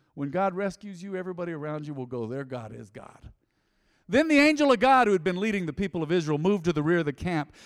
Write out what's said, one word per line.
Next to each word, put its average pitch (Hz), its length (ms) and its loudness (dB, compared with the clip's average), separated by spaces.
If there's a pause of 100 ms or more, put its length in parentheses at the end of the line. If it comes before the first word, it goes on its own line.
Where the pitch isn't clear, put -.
(140)
When 143 160 -6
God 185 240 0
rescues 190 480 -8
you, 196 140 -10
everybody 180 360 -8
around 151 360 -8
you 151 80 -10
will 127 100 -8
go, 120 220 -6
"Their 135 180 -8
God 120 260 -12
is 113 200 -18
God." - 400 -20 (760)
Then 269 200 4
the 302 100 6
angel 294 340 6
of 233 80 4
God 254 280 6
who 208 60 4
had 170 100 2
been 180 160 -2
leading 202 260 -2
the 151 80 -6
people 180 300 -4
of 151 80 -4
Israel 156 260 0
moved 180 280 0
to 170 80 0
the 151 100 0
rear 170 160 4
of 160 60 0
the 147 60 -4
camp. 160 420 -4 (120)